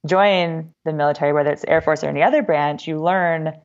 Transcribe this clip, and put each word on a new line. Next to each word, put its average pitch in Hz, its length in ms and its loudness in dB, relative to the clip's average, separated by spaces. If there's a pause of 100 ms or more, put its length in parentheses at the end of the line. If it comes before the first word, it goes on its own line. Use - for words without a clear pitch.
join 175 680 2 (100)
the 160 80 -2
military, 147 400 0
whether 147 180 2
it's 143 120 -4
the - 80 -6
Air 160 100 4
Force 156 240 -2
or - 40 -2
any 147 140 0
other 262 200 2
branch, 147 440 -2
you 156 140 -6
learn 165 540 0 (100)